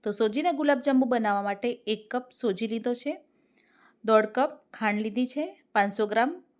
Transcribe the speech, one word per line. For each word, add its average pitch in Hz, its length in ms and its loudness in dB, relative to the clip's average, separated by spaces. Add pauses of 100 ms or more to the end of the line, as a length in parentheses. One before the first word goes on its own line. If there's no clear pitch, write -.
તો 208 80 -2
સોજીના 226 400 0
ગુલાબજાંબુ 277 540 2
બનાવવા 214 440 0
માટે 202 200 -4 (180)
એક 214 220 -4
કપ 254 220 -6
સોજી 214 360 -2
લીધો 226 260 -4
છે, 285 240 -6 (880)
દોઢ 214 200 6
કપ 247 260 0 (220)
ખાંડ 208 260 0
લીધી 220 280 -2
છે, 311 460 -8
પાંચસો 208 340 2
ગ્રામ 226 240 2 (280)